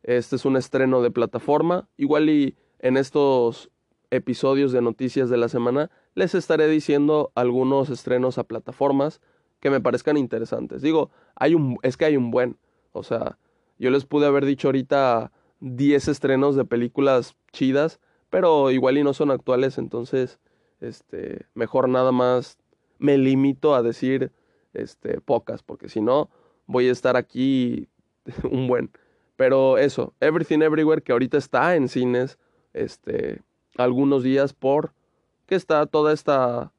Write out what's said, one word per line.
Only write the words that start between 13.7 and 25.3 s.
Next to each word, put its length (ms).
yo 120
les 160
pude 200
haber 200
dicho 220
ahorita 600
diez 480
estrenos 480
de 80
películas 720
chidas, 480
pero 400
igual 280
y 60
no 80
son 180
actuales, 480
entonces, 600
este, 760
mejor 340
nada 240
más 460
me 200
limito 560
a 80
decir, 500
este, 480
pocas, 420